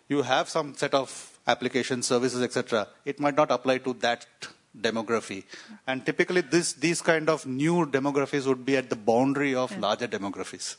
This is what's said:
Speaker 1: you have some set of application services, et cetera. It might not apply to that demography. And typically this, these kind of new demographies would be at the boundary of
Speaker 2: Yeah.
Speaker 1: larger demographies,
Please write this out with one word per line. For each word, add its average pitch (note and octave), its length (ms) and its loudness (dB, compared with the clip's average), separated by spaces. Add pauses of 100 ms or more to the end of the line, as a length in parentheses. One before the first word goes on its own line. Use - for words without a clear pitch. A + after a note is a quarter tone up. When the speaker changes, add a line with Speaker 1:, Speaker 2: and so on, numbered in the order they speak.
Speaker 1:
you C#3 140 2
have C3 260 2
some D3+ 260 -2
set C#3+ 180 -4
of - 540 -2
application B2 560 0
services, B2 400 2
et A#2 100 0
cetera. A#2 360 0 (160)
It C#3+ 160 -6
might C#3+ 160 0
not D3 160 4
apply C3 260 2
to B2+ 220 -4
that A#2+ 260 0 (520)
demography. A2 640 -2 (440)
And C3 180 -4
typically F3+ 380 2
this, D#3+ 320 0
these D#3+ 260 0
kind D#3+ 300 2
of D3+ 160 -2
new D3+ 400 2
demographies C#3 600 0
would B2+ 200 0
be C3+ 100 2
at B2 140 -2
the B2 60 -2
boundary C3 580 2
of B2+ 160 -2
Speaker 2:
Yeah. - 80 -10
Speaker 1:
larger G#2 280 0
demographies, G2 720 -8